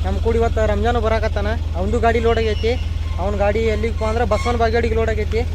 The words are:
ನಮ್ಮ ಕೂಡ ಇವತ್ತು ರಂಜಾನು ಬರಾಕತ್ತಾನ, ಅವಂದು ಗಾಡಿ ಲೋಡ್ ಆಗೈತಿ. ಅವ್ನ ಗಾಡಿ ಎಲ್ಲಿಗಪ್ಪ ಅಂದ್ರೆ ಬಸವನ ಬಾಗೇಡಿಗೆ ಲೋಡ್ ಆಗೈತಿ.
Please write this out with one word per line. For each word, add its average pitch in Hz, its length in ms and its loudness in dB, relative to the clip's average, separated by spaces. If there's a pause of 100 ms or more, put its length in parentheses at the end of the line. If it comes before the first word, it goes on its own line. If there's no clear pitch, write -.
ನಮ್ಮ 190 120 0 (100)
ಕೂಡ 226 140 2
ಇವತ್ತು 226 220 2 (100)
ರಂಜಾನು 226 340 2
ಬರಾಕತ್ತಾನ, 214 440 0 (280)
ಅವಂದು 208 280 0
ಗಾಡಿ 233 200 4
ಲೋಡ್ 233 160 2
ಆಗೈತಿ. 220 320 0 (480)
ಅವ್ನ 202 120 -2 (100)
ಗಾಡಿ 208 180 0 (140)
ಎಲ್ಲಿಗಪ್ಪ 220 360 -2
ಅಂದ್ರೆ 233 220 0
ಬಸವನ 233 300 0
ಬಾಗೇಡಿಗೆ 226 360 0
ಲೋಡ್ 226 140 0
ಆಗೈತಿ. 214 280 -2 (140)